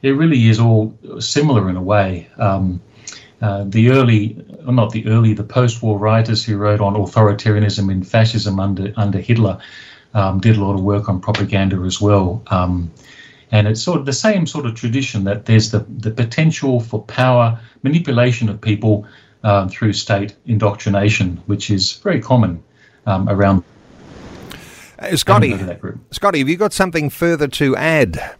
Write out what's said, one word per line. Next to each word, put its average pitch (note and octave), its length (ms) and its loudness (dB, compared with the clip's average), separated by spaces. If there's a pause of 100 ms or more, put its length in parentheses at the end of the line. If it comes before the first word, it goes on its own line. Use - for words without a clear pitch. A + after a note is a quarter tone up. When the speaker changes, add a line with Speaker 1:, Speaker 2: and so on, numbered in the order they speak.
Speaker 1:
it C3+ 80 4
really C#3 360 4
is A2 120 4
all A2+ 380 2 (220)
similar B2+ 500 2
in F#2 60 -4
a F#2 60 -6
way. F#2 560 0
Um, F#2+ 420 0 (640)
uh, G2+ 260 -2
the A2+ 220 4
early, A#2 460 4 (280)
well, B2 100 -2
not A2+ 180 2
the A2 160 -6
early, A2 260 4
the G#2 100 -4
post-war A2+ 540 0
writers A2 480 0
who G#2 120 -2
wrote G#2 240 0
on G2+ 120 0
authoritarianism G#2 960 0
and F#2 160 -4
fascism A2 520 0
under, G2 360 -4
under G2+ 240 -2
Hitler, A2 400 0 (540)
um, F#2+ 260 0
did A2 160 4
a G2+ 80 -2
lot G2 100 -2
of G2 80 -2
work G2+ 280 -2
on F#2 100 -2
propaganda G2 640 -2
as F#2 180 -4
well. G2+ 460 2
Um, F2+ 420 -2 (600)
and G#2+ 160 4
it's A2 140 -2
sort E3+ 180 -2
of C3+ 60 -8
the C3+ 80 -4
same F#3+ 340 0
sort D3 180 -6
of A#2 100 -6
tradition A#2 500 -4
that G#2 200 -4
there's A2 260 4
the, G#2 80 0 (200)
the A2+ 100 -6
potential C3 680 0
for A#2 240 -8
power, A#2+ 560 2 (240)
manipulation B2+ 680 0
of G2 100 -8
people, G#2+ 460 0 (380)
um, G2+ 260 2
through G2+ 240 -2
state G2+ 420 -4 (100)
indoctrination, G2+ 1000 0
which G2+ 240 -4
is F#2+ 280 -2
very F3 220 -2
common, G2+ 440 0 (420)
um, G2 240 -2
around G2 340 2 (1400)
Speaker 2:
Uh, G#2 160 -4
Scotty, - 360 2
Speaker 1:
and F#2 180 -6
that E2+ 100 -10
group. - 200 -12 (120)
Speaker 2:
Scotty, F#3+ 280 0
have C3+ 100 0
you E3+ 80 0
got G#3 160 0
something E3+ 360 -2
further E3 380 0
to C3 280 0
add D3 640 0